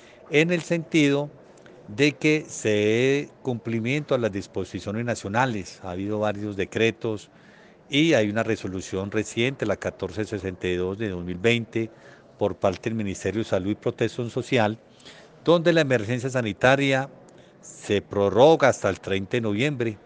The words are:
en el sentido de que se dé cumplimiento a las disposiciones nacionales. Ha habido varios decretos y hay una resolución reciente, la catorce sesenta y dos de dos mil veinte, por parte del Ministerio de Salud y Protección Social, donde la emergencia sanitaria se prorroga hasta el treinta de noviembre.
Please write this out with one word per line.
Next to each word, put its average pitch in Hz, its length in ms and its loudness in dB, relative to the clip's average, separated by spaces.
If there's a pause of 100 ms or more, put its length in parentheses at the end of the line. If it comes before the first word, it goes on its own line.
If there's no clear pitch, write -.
(280)
en 160 220 4
el 170 120 0
sentido 147 680 2 (580)
de 135 240 2
que 156 340 0
se - 220 -6
dé 117 640 2 (100)
cumplimiento 120 720 -4
a 127 40 0
las 113 120 0
disposiciones 101 760 -6
nacionales. 110 760 -4
Ha 92 100 -10
habido 101 260 -4
varios 104 360 -4
decretos 107 760 -2 (580)
y 156 240 2
hay 110 160 4
una 107 140 -2
resolución 98 680 -4
reciente, 113 540 -2
la 98 120 0
catorce 95 500 -6
sesenta 92 420 -6
y 90 80 0
dos 92 220 -4
de 113 100 -4
dos 87 160 -6
mil 90 140 -8
veinte, 113 520 0 (480)
por 98 180 -2
parte 98 340 -2
del 113 40 -4
Ministerio 101 440 -4
de 110 100 -4
Salud 98 220 -2
y 107 40 -2
Protección 117 540 -4
Social, 113 500 0 (680)
donde 170 260 4
la 165 80 4
emergencia 123 480 0
sanitaria 131 800 2 (540)
se - 400 -2
prorroga 123 640 6
hasta 107 220 0
el 90 100 -4
treinta 98 380 -4
de - 20 0
noviembre. 113 640 -2